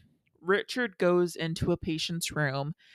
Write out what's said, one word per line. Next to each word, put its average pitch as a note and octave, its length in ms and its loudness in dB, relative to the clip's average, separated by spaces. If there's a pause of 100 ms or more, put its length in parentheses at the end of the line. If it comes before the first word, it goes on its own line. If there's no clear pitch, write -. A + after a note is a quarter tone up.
(400)
Richard G3+ 580 2
goes F3 360 4
into E3 380 -2
a E3+ 40 2
patient's E3 540 -6
room D3 440 -2 (200)